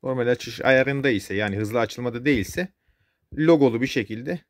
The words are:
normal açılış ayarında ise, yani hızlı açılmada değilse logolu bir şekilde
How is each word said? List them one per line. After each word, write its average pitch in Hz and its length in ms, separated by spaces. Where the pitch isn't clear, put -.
normal 131 240
açılış 120 340
ayarında 131 500
ise, 98 240
yani 101 220
hızlı 110 240
açılmada 120 440
değilse 143 440
logolu 147 460
bir 131 60
şekilde 127 640